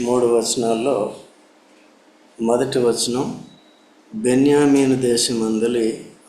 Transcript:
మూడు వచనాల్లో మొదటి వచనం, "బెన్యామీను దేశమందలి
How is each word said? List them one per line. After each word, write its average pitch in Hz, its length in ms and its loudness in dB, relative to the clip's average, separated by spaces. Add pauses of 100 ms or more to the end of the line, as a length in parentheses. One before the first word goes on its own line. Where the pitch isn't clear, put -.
మూడు 123 260 0
వచనాల్లో 113 880 -2 (1300)
మొదటి 131 360 0
వచనం, 120 600 -2 (760)
"బెన్యామీను 135 840 4
దేశమందలి 117 1080 -2 (220)